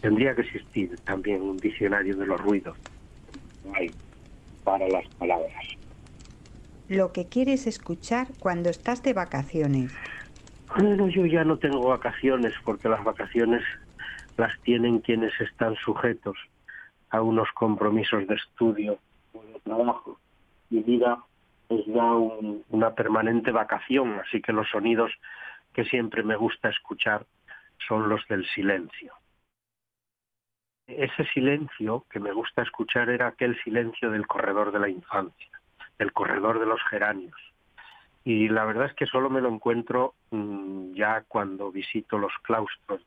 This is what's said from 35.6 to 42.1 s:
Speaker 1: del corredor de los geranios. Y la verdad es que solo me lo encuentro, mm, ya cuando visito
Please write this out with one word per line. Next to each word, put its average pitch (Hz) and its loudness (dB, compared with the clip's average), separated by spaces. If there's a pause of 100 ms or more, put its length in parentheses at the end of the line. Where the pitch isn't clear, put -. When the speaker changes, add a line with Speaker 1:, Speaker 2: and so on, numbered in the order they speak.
Speaker 1:
del 101 0
corredor 101 0
de 113 0
los 113 0 (100)
geranios. 101 -2 (880)
Y 110 2
la 110 4
verdad 110 0
es 135 -6
que - -2
solo 131 0
me 131 2
lo 127 2
encuentro, 117 0 (180)
mm, 98 -6
ya 107 0
cuando 98 -4
visito 98 -4